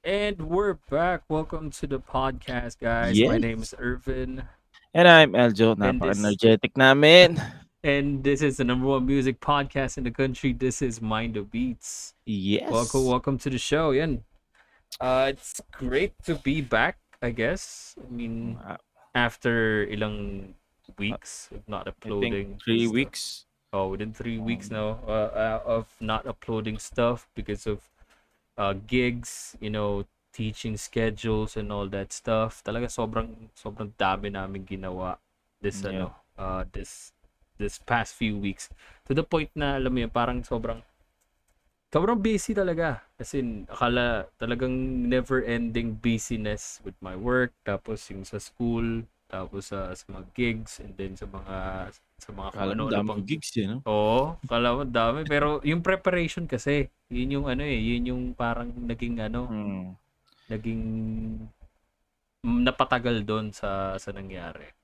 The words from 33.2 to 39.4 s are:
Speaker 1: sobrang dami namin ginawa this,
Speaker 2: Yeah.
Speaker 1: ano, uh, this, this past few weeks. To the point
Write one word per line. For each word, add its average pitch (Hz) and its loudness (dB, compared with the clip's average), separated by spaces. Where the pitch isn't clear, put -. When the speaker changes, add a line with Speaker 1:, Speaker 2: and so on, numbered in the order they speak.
Speaker 1:
sobrang 107 -10
dami 98 0
namin 95 -8
ginawa 92 -8
this, 101 -4
Speaker 2:
Yeah. 98 -6
Speaker 1:
ano, 92 -2
uh, 95 -4
this, - -12
this 104 -4
past - -2
few 107 0
weeks. 101 -4
To 139 0
the 156 2
point 156 -2